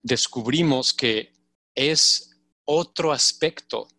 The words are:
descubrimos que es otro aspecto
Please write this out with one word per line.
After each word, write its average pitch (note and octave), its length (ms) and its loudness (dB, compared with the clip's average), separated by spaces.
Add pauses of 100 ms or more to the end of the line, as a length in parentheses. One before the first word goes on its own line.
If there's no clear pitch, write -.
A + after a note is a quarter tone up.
descubrimos B2+ 920 0
que A2 380 -2 (440)
es - 560 0 (340)
otro D#3+ 480 0
aspecto - 760 -4 (120)